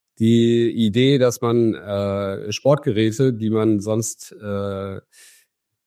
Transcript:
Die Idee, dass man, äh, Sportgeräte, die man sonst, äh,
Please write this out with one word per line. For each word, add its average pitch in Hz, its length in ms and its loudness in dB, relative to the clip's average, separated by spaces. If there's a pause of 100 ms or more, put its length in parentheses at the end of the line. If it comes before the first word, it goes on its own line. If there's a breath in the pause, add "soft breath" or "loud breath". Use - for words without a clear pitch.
(200)
Die 117 500 4
Idee, 120 480 2
dass 123 240 0
man, 117 320 2
äh, 101 760 -4
Sportgeräte, 123 840 0
die 110 160 -4
man 110 300 2
sonst, 110 520 -6
äh, 98 680 -8 (840 soft breath)